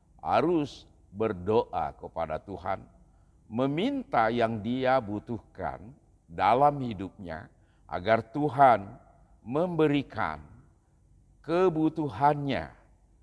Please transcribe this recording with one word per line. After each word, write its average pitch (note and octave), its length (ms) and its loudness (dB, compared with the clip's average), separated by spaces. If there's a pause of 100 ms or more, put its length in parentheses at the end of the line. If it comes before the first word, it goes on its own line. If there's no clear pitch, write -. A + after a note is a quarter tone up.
(220)
harus C#3 640 0 (240)
berdoa G2 880 -2
kepada D#2+ 400 -6
Tuhan, G2 460 -10 (640)
meminta C#3+ 800 0
yang A#2 320 0
dia B2+ 400 0
butuhkan G2+ 800 -8 (480)
dalam A#2 560 4
hidupnya, F2+ 640 -10 (400)
agar G#2 320 2
Tuhan A#2+ 720 4 (480)
memberikan C#3 1040 -2 (960)
kebutuhannya D3 1300 0 (540)